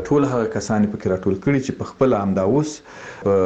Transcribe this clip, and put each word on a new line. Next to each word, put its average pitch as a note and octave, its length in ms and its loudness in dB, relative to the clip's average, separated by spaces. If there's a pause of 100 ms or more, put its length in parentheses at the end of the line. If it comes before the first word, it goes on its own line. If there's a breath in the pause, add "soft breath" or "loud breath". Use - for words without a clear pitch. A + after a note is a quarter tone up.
ټول C#3+ 220 4
هغه A2+ 260 0
کسان G#2 280 0
یې G2+ 80 2
پکې - 200 -6
راټول F#2 320 0
کړي C#3+ 220 2
چې B2+ 120 -2
په - 140 -8
خپله A#2+ 320 2
همدا F#2+ 200 0 (100)
اوس D3+ 200 0 (480 loud breath)
په G2 120 2 (120)